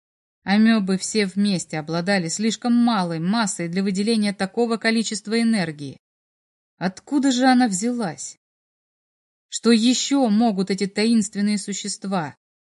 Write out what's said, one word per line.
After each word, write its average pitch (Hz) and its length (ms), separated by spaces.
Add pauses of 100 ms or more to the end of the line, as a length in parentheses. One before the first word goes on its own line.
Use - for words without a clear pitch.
(460)
Амебы 208 500
все 208 300
вместе 190 500
обладали 170 520
слишком 220 440
малой 214 460
массой 185 480
для 175 160
выделения 208 500
такого 226 440
количества 220 680
энергии. 160 560 (800)
Откуда 254 540
же 247 140
она 254 200
взялась? 202 720 (1080)
Что - 240
еще 240 560
могут 208 420
эти 202 160
таинственные 208 720
существа? 190 760 (340)